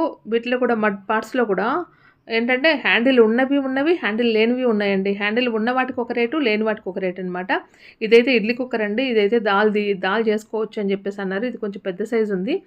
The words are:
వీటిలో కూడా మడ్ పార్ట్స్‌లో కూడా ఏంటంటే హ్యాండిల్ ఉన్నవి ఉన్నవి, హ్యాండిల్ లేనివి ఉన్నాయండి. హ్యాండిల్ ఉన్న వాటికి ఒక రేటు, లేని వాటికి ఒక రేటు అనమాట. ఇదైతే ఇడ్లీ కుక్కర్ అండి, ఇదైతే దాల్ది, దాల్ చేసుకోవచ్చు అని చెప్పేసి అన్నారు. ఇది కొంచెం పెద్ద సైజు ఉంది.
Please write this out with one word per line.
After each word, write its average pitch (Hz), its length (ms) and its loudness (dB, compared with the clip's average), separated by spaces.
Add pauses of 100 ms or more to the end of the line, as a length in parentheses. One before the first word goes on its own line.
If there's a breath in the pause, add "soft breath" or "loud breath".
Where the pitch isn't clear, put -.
(260)
వీటిలో 233 320 -2
కూడా 240 180 2
మడ్ 208 300 0
పార్ట్స్‌లో 220 380 -2
కూడా 190 240 0 (600 soft breath)
ఏంటంటే 254 420 2 (120)
హ్యాండిల్ 233 380 4
ఉన్నవి 247 380 4
ఉన్నవి, 269 380 0
హ్యాండిల్ 233 360 0
లేనివి 233 320 2
ఉన్నాయండి. 202 500 2
హ్యాండిల్ 214 340 -2 (100)
ఉన్న 220 140 0
వాటికి 254 280 -2
ఒక 240 120 -4
రేటు, 240 260 -2
లేని 220 260 0
వాటికి 214 240 -4
ఒక 185 160 -8
రేటు 185 160 -4
అనమాట. 180 300 -6 (500 loud breath)
ఇదైతే 233 340 6
ఇడ్లీ 220 200 0
కుక్కర్ 240 320 -4
అండి, 214 240 -2
ఇదైతే 220 300 2
దాల్ది, 208 440 2 (220)
దాల్ 214 220 0
చేసుకోవచ్చు 214 520 -4
అని 196 140 -2
చెప్పేసి 196 260 -6
అన్నారు. 196 260 -4
ఇది 247 120 -8
కొంచెం 202 260 -8
పెద్ద 190 200 -6
సైజు 220 300 -2
ఉంది. 202 220 -2 (100)